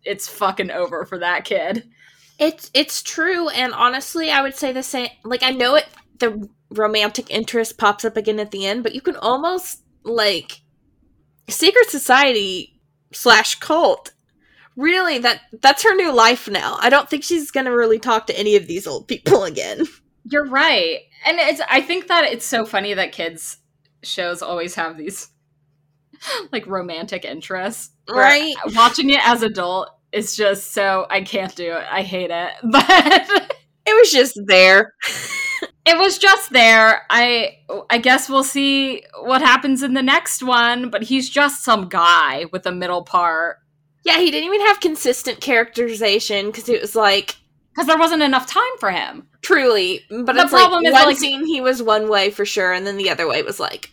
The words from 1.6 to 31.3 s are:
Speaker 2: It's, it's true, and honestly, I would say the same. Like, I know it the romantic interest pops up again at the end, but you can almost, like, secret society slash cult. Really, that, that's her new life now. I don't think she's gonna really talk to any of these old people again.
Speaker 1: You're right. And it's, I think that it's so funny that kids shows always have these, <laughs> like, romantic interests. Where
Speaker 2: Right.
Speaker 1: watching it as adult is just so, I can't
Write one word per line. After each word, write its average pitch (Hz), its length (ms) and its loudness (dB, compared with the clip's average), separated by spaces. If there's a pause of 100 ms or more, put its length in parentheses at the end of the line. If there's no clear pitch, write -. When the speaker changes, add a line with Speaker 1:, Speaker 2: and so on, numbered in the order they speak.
Speaker 2:
It's, 311 360 -4
it's - 280 -2
true, 339 460 -4
and 254 240 -4
honestly, 277 580 -2
I 277 120 2
would 269 120 -6
say 269 180 -4
the 262 100 -6
same. 247 260 -8 (160)
Like, 240 180 -4
I 254 80 0
know 254 260 0
it 294 100 2 (320)
the 214 300 -4 (220)
romantic 214 600 -2
interest 220 480 -4
pops 208 260 0
up 220 120 -4
again 214 240 -4
at 208 100 -8
the 196 160 -8
end, 226 160 -4
but 226 120 -6
you 269 60 -10
can - 160 -4
almost, 330 680 -4 (220)
like, 208 560 -4 (880)
secret 403 420 2
society 247 920 0 (320)
slash 220 440 2
cult. - 560 -2 (640)
Really, 330 420 0
that, 240 240 -2 (180)
that's 269 220 4
her 427 120 4
new 359 180 0
life 240 360 2
now. 196 320 -6
I - 80 2
don't 277 220 4
think 294 140 -6
she's 320 260 -4
gonna 262 260 -4
really 226 220 2
talk 226 300 -2
to - 100 -6
any 208 180 2
of 180 100 2
these 170 200 -8
old 214 220 -10
people - 360 2
again. - 420 -6 (380)
Speaker 1:
You're 285 220 -2
right. 254 540 0 (260)
And 330 120 0
it's, 294 300 0
I 262 140 2
think 359 260 -6
that 339 160 2
it's 233 220 -6
so 226 180 -2
funny 208 300 -4
that 185 180 -4
kids 165 460 -10 (440)
shows 175 380 -8
always 175 360 -8
have 165 200 -6
these, 156 320 -14 (560)
<laughs> - 680 -14
like, 226 140 -8
romantic 180 580 -10
interests. 190 680 -10 (160)
Where 247 120 -4
Speaker 2:
Right. 285 360 4 (200)
Speaker 1:
watching 240 360 4
it 277 160 4
as 240 160 2
adult 185 480 -4 (200)
is 208 260 -6
just 202 360 -2
so, 196 380 0
I 196 120 0
can't 190 320 -8